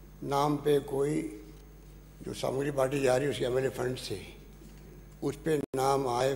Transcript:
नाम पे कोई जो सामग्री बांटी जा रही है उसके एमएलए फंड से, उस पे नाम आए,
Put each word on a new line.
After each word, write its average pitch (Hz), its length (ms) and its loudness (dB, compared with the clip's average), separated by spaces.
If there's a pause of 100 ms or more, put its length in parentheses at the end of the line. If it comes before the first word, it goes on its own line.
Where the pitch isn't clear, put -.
(260)
नाम 143 320 2
पे 143 280 4
कोई 143 360 0 (1000)
जो 123 140 -8
सामग्री 135 380 -2
बांटी 135 280 2
जा 127 140 6
रही 135 100 2
है 143 60 2
उसके 131 140 0
एमएलए 127 260 2
फंड 127 280 -2
से, 95 220 -8 (1000)
उस 143 120 -2 (100)
पे 160 120 2 (180)
नाम 135 340 4
आए, 131 260 2